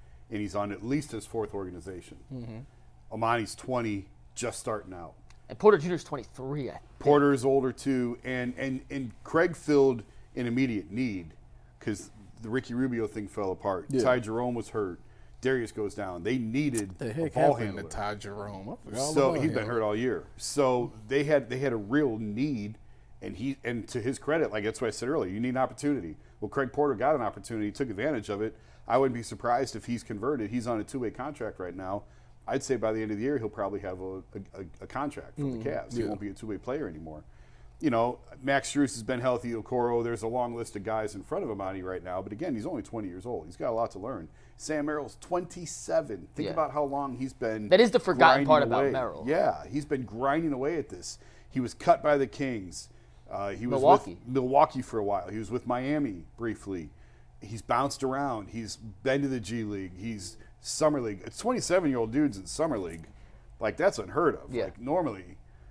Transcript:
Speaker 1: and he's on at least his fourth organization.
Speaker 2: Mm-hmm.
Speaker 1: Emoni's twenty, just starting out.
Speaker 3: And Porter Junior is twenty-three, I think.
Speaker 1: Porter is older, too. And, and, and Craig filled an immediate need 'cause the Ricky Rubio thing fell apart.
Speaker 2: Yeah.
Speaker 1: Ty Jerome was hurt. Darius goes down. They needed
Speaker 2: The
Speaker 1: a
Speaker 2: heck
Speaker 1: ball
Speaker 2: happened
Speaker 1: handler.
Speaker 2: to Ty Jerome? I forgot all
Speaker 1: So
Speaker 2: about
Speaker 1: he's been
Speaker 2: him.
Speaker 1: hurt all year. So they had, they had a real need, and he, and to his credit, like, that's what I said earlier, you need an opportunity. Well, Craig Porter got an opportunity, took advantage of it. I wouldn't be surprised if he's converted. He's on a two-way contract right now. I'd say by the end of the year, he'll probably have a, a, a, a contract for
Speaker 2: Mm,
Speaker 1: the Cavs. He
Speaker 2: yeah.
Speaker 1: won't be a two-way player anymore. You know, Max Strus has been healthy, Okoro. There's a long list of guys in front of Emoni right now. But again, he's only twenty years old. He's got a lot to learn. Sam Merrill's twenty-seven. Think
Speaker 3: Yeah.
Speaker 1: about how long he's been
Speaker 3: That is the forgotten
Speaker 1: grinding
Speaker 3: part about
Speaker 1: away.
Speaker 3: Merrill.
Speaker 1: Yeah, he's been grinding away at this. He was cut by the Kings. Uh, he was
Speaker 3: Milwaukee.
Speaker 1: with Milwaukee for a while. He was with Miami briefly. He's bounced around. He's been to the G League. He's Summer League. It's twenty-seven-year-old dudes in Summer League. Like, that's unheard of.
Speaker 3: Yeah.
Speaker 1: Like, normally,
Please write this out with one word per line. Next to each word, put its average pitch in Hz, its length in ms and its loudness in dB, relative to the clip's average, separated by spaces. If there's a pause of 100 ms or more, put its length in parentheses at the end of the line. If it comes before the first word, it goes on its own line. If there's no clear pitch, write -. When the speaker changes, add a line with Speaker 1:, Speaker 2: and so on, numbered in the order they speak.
(300)
Speaker 1:
and 104 120 -4
he's 98 120 -6
on 101 200 -2
at 95 120 -10
least 143 280 -2
his 107 120 -8
fourth 107 280 -4
organization. 87 640 -10 (160)
Speaker 2:
Mm-hmm. 117 240 -10 (600)
Speaker 1:
Emoni's 113 380 0
twenty, 110 520 -4 (260)
just - 260 -6
starting 101 340 -6
out. 85 200 -14 (340)
Speaker 3:
And - 120 -12
Porter 208 180 8
Junior 175 180 0
is - 80 -4
twenty-three, 135 680 -6
I - 20 -10
think. - 100 -12 (160)
Speaker 1:
Porter 143 340 8
is 127 140 4
older, 135 260 4
too. 123 520 0
And, 123 340 -4
and, 131 320 -4
and 135 220 -6 (120)
Craig 165 320 4
filled 135 460 6 (340)
an 123 120 -2
immediate 117 420 0
need 98 460 -4 (440)
'cause - 300 -4 (320)
the 113 80 -8
Ricky 120 240 -4
Rubio 120 320 0
thing 104 220 -6
fell 98 240 -2
apart. 90 380 -2
Speaker 2:
Yeah. 131 120 2
Speaker 1:
Ty 123 200 6
Jerome 120 340 -2
was 113 140 -6
hurt. 95 300 -4 (420)
Darius 127 300 0
goes 104 220 -4
down. 90 300 -6
They 123 160 0
needed 113 580 0
Speaker 2:
The 117 140 -6
Speaker 1:
a - 20 -6
Speaker 2:
heck 156 220 -2
Speaker 1:
ball 143 180 6
Speaker 2:
happened 117 120 -2
Speaker 1:
handler. 98 180 -4
Speaker 2:
to 98 60 -12
Ty 104 260 -4
Jerome? 101 540 -10
I - 200 -12
forgot 107 120 -4
all 147 120 0
Speaker 1:
So 139 180 6
Speaker 2:
about 147 120 0
Speaker 1:
he's 156 100 2
been 117 120 0
Speaker 2:
him. 110 40 -4
Speaker 1:
hurt 117 140 2
all 107 120 2
year. 110 280 0 (140)
So 127 540 2 (160)
they 139 180 2
had, 143 260 4
they 127 80 -2
had 135 140 0
a 117 40 0
real 113 400 2
need, 110 600 -2 (420)
and 101 160 -10
he, 135 260 -4
and 117 260 -4
to 120 120 -4
his 123 160 -2
credit, 147 340 0
like, 104 120 -2
that's 110 180 -2
what 120 60 2
I 110 40 0
said 120 180 -4
earlier, 127 220 0
you 104 80 -4
need 123 100 0
an 123 80 -2
opportunity. 127 580 -2 (260)
Well, 104 80 -4
Craig 131 240 -2
Porter 143 220 4
got 127 180 4
an 139 80 0
opportunity, 104 500 -4
took 127 200 -4
advantage 107 380 -2
of 101 120 -2
it. 110 160 -4 (300)
I 117 100 6
wouldn't 135 180 4
be 120 60 -6
surprised 120 540 0
if 107 100 -10
he's 113 160 -2
converted. 113 480 -2
He's 117 160 -2
on 117 140 0
a 104 40 -2
two-way 117 280 -4
contract 123 480 -8
right 90 160 -8
now. 95 260 -4 (460)
I'd 123 140 -2
say 131 140 0
by 110 180 0
the 110 80 -2
end 110 80 -2
of 104 80 -2
the 104 60 -4
year, 139 160 0
he'll 110 100 -4
probably 98 300 -4
have 92 200 -6
a, 95 180 -8
a, 92 40 -10 (320)
a, 95 120 -12 (160)
a 95 60 -14
contract - 500 -8
for 151 80 -4
Speaker 2:
Mm, 120 180 -4
Speaker 1:
the 120 60 -2
Cavs. 147 260 -6
He 120 80 -2
Speaker 2:
yeah. 104 60 -2
Speaker 1:
won't 104 120 -6
be 104 80 -6
a 95 40 -10
two-way 104 260 -8
player 135 280 -4
anymore. 78 360 -12 (560)
You 156 100 2
know, 120 300 4 (240)
Max 135 280 2
Strus 143 220 2
has 120 80 -8
been 120 180 -2
healthy, 120 340 0
Okoro. 120 500 2
There's 117 180 -2
a 113 60 -2
long 120 280 -2
list 117 200 -6
of 101 80 -8
guys 110 320 -2
in 95 80 -10
front 185 200 -4
of 143 60 -4
Emoni 98 340 -4
right 92 200 -6
now. 90 180 -4
But 98 120 -8
again, 147 200 -4
he's 110 140 -4
only 147 160 -6
twenty 107 240 -8
years 90 180 -10
old. 107 220 -6
He's - 100 -16
got 143 140 -2
a - 20 0
lot 113 180 0
to 98 80 -12
learn. 131 300 -8 (280)
Sam 151 280 -2
Merrill's 151 360 -4
twenty-seven. 165 1120 -4
Think 151 120 -4
Speaker 3:
Yeah. - 60 -4
Speaker 1:
about 156 180 0
how 147 120 2
long 139 340 -2
he's 131 160 -4
been 107 360 -2
Speaker 3:
That - 120 8
is 233 100 8
the 233 80 6
forgotten 143 460 8
Speaker 1:
grinding - 20 0
Speaker 3:
part 151 160 10
about 117 200 4
Speaker 1:
away. 139 80 4
Speaker 3:
Merrill. 101 360 -2
Speaker 1:
Yeah, 87 400 2
he's 139 180 -4
been 139 180 0
grinding 139 500 0
away 139 240 -2
at 143 120 -4
this. - 280 -12 (320)
He 127 100 -4
was 120 140 0
cut - 300 6
by 147 140 6
the 135 100 2
Kings. 113 640 -6 (400)
Uh, 101 220 -4
he 98 140 -6
was 131 160 2
Speaker 3:
Milwaukee. 143 420 8
Speaker 1:
with 113 100 -16
Milwaukee 131 480 4
for 113 180 -4
a 104 40 0
while. 98 260 -2
He 104 100 -6
was 104 100 -6
with 117 160 -4
Miami 123 600 -2 (120)
briefly. 98 540 -6 (500)
He's 107 200 -10
bounced 131 420 0
around. 131 460 -2
He's 107 280 -8
been 131 460 0
to 139 40 2
the 131 120 0
G 110 240 -4
League. 98 340 -6
He's 101 400 -8 (240)
Summer 151 400 2
League. 107 240 -4
It's - 120 -12
twenty-seven-year-old 170 760 2
dudes 135 260 2
in 95 80 -12
Summer 147 320 0
League. 82 300 -6 (520)
Like, 110 180 0
that's 180 220 4
unheard 113 360 2
of. - 180 -12
Speaker 3:
Yeah. 113 120 0
Speaker 1:
Like, - 140 -10
normally, 117 580 -4 (340)